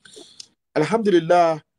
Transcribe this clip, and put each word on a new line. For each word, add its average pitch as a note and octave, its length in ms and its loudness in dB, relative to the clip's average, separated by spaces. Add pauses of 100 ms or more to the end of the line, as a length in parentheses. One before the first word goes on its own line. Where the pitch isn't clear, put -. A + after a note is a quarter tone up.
(760)
Alhamdulillah, E3+ 880 0 (160)